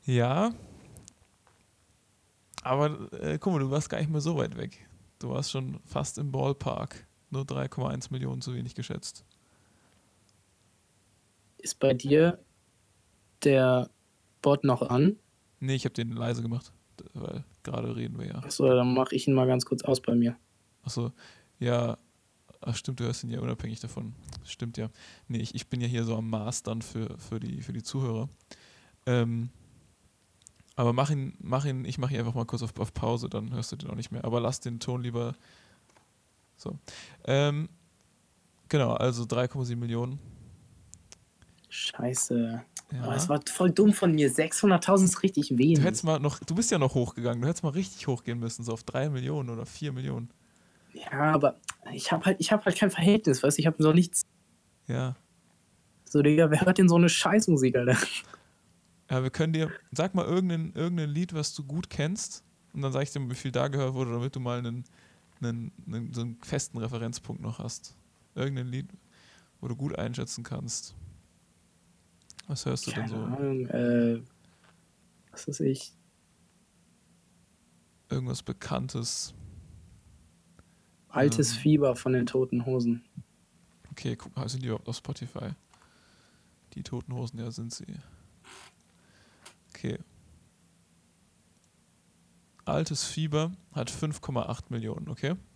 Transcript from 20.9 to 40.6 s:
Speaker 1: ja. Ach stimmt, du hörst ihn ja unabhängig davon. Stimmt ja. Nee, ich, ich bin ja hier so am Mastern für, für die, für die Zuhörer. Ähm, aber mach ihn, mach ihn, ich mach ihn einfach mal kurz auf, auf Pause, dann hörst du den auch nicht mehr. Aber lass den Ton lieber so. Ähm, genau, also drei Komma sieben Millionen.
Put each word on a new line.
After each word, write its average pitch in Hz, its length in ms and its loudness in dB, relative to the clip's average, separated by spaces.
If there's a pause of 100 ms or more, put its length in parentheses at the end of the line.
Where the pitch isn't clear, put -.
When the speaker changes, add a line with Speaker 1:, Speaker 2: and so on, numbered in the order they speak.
Speaker 1:
ja. 120 380 0 (600)
Ach 117 160 -4
stimmt, 127 240 -8
du 120 60 -2
hörst - 180 -4
ihn 120 60 -8
ja 120 100 -4
unabhängig 117 400 -6
davon. 117 340 -10 (300)
Stimmt - 340 -10
ja. 110 120 -4 (380)
Nee, 117 120 -4
ich, 110 140 -6
ich - 140 -8
bin 127 120 -4
ja 120 80 0
hier 120 180 0
so 113 100 0
am 110 140 -4
Mastern 113 520 -4
für, - 380 -6
für 113 200 -8
die, 135 220 -6
für 131 120 -10
die 113 100 -6
Zuhörer. 127 460 -4 (760)
Ähm, 117 440 2 (1300)
aber 120 180 2
mach 135 160 2
ihn, 135 300 -2
mach 131 260 -2
ihn, 131 200 -4
ich - 120 -6
mach 127 140 -2
ihn 117 80 -2
einfach 117 140 -2
mal 117 120 -2
kurz 117 180 -4
auf, 113 160 -6
auf - 140 -4
Pause, 120 360 -2
dann 110 220 -6
hörst 120 200 -6
du - 40 -8
den 139 140 -10
auch - 60 -8
nicht 117 160 -8
mehr. 120 140 -8
Aber 117 140 0
lass 117 200 -2
den 117 200 -8
Ton 123 220 -4
lieber 117 340 -4 (1200)
so. - 220 -12 (480)
Ähm, 147 420 2 (1040)
genau, 127 240 4
also 120 320 0
drei 123 220 0
Komma 131 180 -4
sieben 120 160 -4
Millionen. 120 380 -4 (1500)